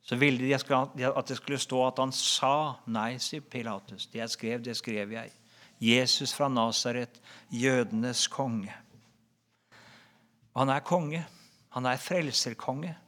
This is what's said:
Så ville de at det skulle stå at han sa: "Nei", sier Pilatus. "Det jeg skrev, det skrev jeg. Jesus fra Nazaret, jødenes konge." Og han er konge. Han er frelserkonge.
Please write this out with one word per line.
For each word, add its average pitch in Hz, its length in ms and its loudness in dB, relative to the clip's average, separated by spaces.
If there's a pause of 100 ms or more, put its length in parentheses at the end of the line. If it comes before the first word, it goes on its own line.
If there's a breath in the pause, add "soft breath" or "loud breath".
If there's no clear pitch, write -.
Så - 140 -2
ville 139 180 6
de 131 160 2
at 131 720 0
det 131 80 -6
skulle 139 240 -4
stå 127 240 0
at 127 160 2
han 131 160 0
sa: 139 640 2 (100)
"Nei", 113 320 -2
sier 151 240 -6
Pilatus. 110 640 -10
"Det 117 140 -10
jeg 113 100 -6
skrev, 117 320 -4
det 117 160 -8
skrev 104 380 -6
jeg. 113 160 -12 (500 loud breath)
Jesus 123 480 4
fra 143 160 0
Nazaret, 120 720 0 (320 loud breath)
jødenes 120 800 2
konge." 113 400 -4 (1800 loud breath)
Og 123 80 -2
han 135 140 4
er 147 100 -4
konge. 165 380 0 (500 loud breath)
Han 127 160 0
er 127 80 0
frelserkonge. 147 960 -2 (140)